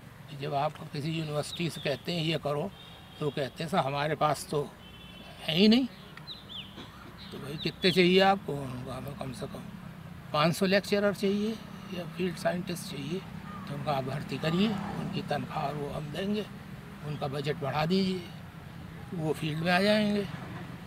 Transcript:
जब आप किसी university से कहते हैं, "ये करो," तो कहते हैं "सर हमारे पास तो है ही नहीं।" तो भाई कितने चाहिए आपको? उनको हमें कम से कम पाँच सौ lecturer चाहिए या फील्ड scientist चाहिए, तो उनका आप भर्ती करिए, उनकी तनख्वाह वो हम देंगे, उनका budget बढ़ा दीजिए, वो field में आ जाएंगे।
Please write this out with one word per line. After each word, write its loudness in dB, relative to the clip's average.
जब -2
आप 2
किसी -2
university -2
से -8
कहते -2
हैं, 0
"ये 2
करो," 0
तो 2
कहते -2
हैं -4
"सर 4
हमारे 2
पास 2
तो 0
है 2
ही 10
नहीं।" 8
तो -10
भाई -8
कितने 4
चाहिए 8
आपको? 6
उनको -4
हमें -6
कम -6
से -6
कम -10
पाँच 6
सौ 4
lecturer 4
चाहिए 2
या -6
फील्ड -2
scientist -2
चाहिए, -4
तो -6
उनका -2
आप 0
भर्ती -4
करिए, 4
उनकी -2
तनख्वाह -2
वो -4
हम -4
देंगे, -2
उनका -2
budget 0
बढ़ा 0
दीजिए, 4
वो 0
field -2
में 2
आ 6
जाएंगे। 4